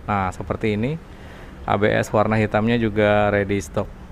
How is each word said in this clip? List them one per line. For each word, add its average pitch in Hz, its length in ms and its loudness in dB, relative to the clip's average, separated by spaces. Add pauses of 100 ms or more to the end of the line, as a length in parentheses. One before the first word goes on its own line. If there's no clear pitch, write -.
Nah, 98 240 0
seperti 107 480 -4
ini. 143 240 -2 (640)
A 107 80 0
B 104 160 2
S 110 240 0
warna 107 240 4
hitamnya 107 400 2
juga 104 560 4
ready 101 240 2
stock. - 320 -4 (220)